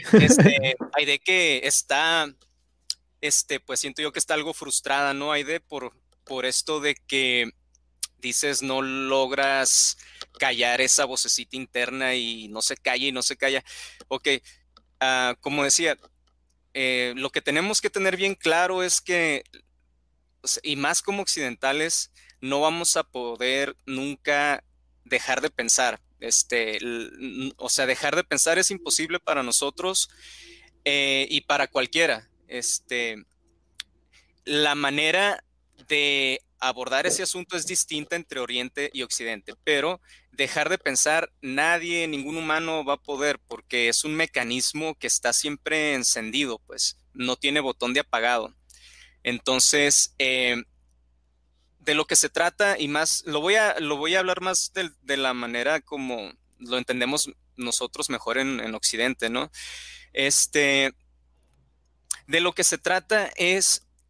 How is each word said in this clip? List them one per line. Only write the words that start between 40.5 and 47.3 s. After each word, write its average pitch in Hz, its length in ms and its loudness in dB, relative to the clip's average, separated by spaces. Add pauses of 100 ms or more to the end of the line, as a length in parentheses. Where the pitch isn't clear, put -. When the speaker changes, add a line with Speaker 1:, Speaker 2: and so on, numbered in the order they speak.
Speaker 2:
de 185 100 0
pensar, 151 600 0
nadie, 165 640 0
ningún 151 300 -6
humano 160 480 -2
va 139 100 0
a - 80 -14
poder, 143 460 -2
porque 117 400 -2
es - 160 2
un 156 100 -4
mecanismo 151 800 -2
que - 140 -8
está - 240 0
siempre 151 600 -2
encendido, 123 760 -2
pues, - 300 -4 (160)
no 127 200 -2